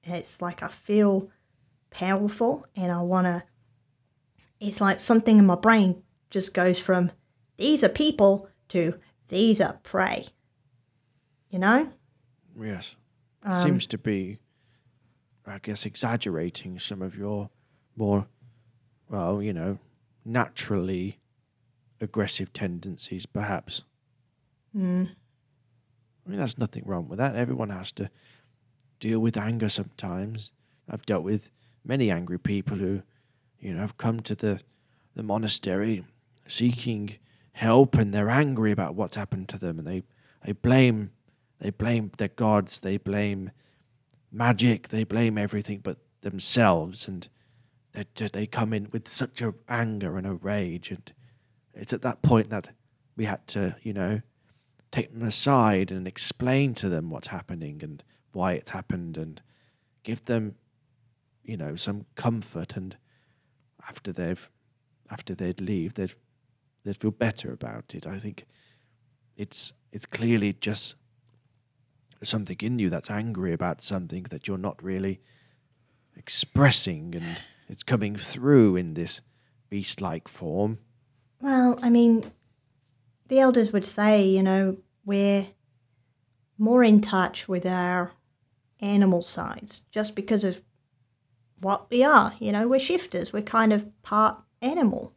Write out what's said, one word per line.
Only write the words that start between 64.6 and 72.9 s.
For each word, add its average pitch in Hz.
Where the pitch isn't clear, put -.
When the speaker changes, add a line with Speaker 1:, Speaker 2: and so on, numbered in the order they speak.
Speaker 2:
after 110
they'd 90
leave, 95
they'd, 95
they'd 101
feel 107
better 117
about -
it. 90
I 95
think 101
it's, -
it's 104
clearly 113
just -
something 95
in 117
you 95
that's 82